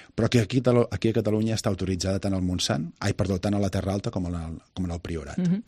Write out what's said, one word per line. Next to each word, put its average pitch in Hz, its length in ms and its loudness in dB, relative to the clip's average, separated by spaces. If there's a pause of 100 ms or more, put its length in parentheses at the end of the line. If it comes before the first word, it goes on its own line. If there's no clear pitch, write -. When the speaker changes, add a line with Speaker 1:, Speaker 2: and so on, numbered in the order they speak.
(160)
Speaker 1:
però 113 120 4
que 120 120 4
aquí, 120 200 0
talo-, 120 300 4
aquí - 180 0
a 110 40 4
Catalunya 110 420 2
està 107 160 -2
autoritzada 92 480 -2
tant 98 160 -2
al 92 80 -2
Montsant, 113 560 -2
ai, 101 160 0
perdó, 95 240 0
tant 101 160 0
a 101 60 2
la 98 100 2
Terra 95 240 0
Alta 101 160 -4
com 92 160 -2
en 87 80 -4
el, 80 240 -8 (160)
com 92 100 -4
en 87 60 -4
el 85 100 -6
Priorat. 80 380 -8
Speaker 2:
Mhm. 185 300 2